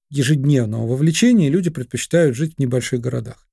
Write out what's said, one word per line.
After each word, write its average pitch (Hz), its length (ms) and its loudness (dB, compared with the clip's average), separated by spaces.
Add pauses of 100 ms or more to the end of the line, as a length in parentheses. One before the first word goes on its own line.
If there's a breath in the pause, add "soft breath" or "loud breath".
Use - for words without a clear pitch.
ежедневного 131 800 0
вовлечения, 160 600 2
и 139 40 0
люди 175 180 0
предпочитают 131 680 -2
жить 156 200 -4
в - 40 -6
небольших 123 420 -2
городах. 120 520 -8